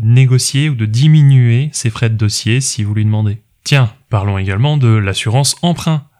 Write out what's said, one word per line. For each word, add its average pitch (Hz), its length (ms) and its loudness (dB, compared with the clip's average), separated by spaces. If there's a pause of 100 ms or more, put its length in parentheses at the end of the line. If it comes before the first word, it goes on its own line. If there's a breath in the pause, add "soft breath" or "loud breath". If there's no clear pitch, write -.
négocier 131 640 2
ou 135 60 -4
de 110 100 -4
diminuer 135 840 4
ses - 180 -6
frais 113 200 -2
de 110 60 -2
dossier 107 440 -2
si 120 240 -6
vous 104 100 -4
lui 107 120 -2
demandez. 107 380 -2 (200)
Tiens, 127 300 0 (160)
parlons 101 280 -2
également 101 380 -2
de 127 140 2
l'assurance 110 720 0
emprunt. 165 460 -2 (120)